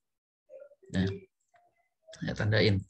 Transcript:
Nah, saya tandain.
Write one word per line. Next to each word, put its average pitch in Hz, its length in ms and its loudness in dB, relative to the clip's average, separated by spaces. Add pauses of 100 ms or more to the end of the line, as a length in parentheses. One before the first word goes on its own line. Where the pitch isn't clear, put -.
(960)
Nah, 95 120 2 (1120)
saya - 160 -6
tandain. 104 560 2